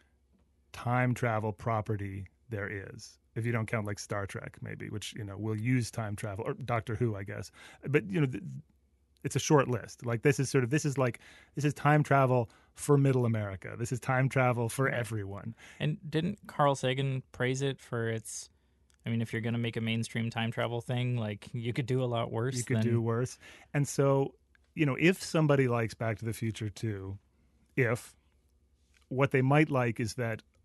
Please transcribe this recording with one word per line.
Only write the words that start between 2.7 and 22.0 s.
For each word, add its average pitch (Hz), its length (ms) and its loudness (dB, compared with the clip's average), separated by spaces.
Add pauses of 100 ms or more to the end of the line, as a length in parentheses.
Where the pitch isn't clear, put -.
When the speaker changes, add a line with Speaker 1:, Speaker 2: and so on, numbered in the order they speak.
Speaker 1:
is, 101 480 -12 (160)
if 113 120 -4
you 120 60 0
don't 110 140 0
count, 107 200 -2
like, 101 120 -6
Star 101 280 -6
Trek, - 360 -12
maybe, 104 280 -10
which, 107 240 -10
you 107 100 -10
know, 101 140 -10
will 110 180 -2
use 120 340 2
time 104 260 -6
travel, 104 300 -6
or 143 80 -4
Doctor 117 400 -4
Who, 110 220 0
I 98 80 -8
guess. 107 260 -10 (360)
But, 147 240 4
you 180 100 0
know, 143 60 4
th-, 127 160 -4 (840)
it's 143 120 -2
a 127 40 -2
short 135 280 4
list. 110 360 -6
Like, 117 180 -4
this 143 180 4
is 131 100 -2
sort 131 140 4
of, 113 60 -2
this 147 140 0
is 139 140 -2
like, 127 220 0 (340)
this 139 100 -2
is 147 100 2
time 151 280 6
travel 127 480 4 (240)
for 143 240 4
middle 131 260 4
America. 107 540 -4
This 113 140 -4
is 120 80 -2
time 131 280 2
travel 123 400 2
for 135 180 0
Speaker 2:
Right. 120 80 0
Speaker 1:
everyone. 110 600 -6 (240)
Speaker 2:
And 151 200 -2 (120)
didn't 160 360 -2
Carl 143 280 4
Sagan 131 480 -2 (100)
praise 131 300 -2
it 135 180 -2
for 117 280 -4
its, - 400 -6 (580)
I 117 40 -2
mean, 117 100 0
if 113 120 -4
you're 113 100 -2
gonna 117 160 -2
make 117 180 -2
a 117 40 -4
mainstream 113 500 -2
time 113 200 -2
travel 117 300 -2
thing, 123 360 -2
like, 104 360 -4
you 117 200 -4
could 123 140 -2
do 127 160 0